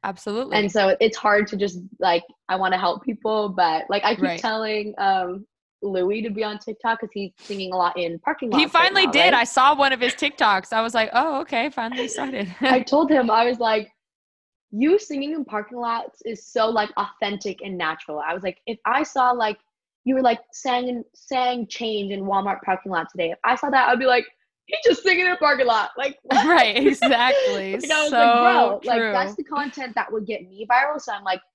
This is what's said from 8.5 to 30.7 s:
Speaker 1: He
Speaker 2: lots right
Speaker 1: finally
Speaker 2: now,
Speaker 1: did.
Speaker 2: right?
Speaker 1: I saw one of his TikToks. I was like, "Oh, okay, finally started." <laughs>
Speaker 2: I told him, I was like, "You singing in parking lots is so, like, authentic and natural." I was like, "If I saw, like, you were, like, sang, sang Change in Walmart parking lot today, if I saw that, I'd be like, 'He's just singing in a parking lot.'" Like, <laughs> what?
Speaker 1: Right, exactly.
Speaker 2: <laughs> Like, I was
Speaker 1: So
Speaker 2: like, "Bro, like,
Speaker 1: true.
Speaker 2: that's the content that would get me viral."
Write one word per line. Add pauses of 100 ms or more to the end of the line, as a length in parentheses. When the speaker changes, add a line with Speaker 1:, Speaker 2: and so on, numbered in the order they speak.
Speaker 1:
He
Speaker 2:
lots
right
Speaker 1:
finally
Speaker 2:
now,
Speaker 1:
did.
Speaker 2:
right?
Speaker 1:
I
saw
one
of
his
TikToks.
I
was
like,
"Oh,
okay,
finally
started."
<laughs>
Speaker 2:
I
told
him,
I
was
like, (840)
"You
singing
in
parking
lots
is
so,
like,
authentic
and
natural."
I
was
like,
"If
I
saw,
like, (460)
you
were,
like, (120)
sang, (100)
sang
Change
in
Walmart
parking
lot
today,
if
I
saw
that,
I'd
be
like, (400)
'He's
just
singing
in
a
parking
lot.'"
Like,
<laughs>
what?
Speaker 1:
Right,
exactly.
Speaker 2:
<laughs>
Like,
I
was
Speaker 1:
So
Speaker 2:
like,
"Bro,
like,
Speaker 1:
true.
Speaker 2:
that's
the
content
that
would
get
me
viral."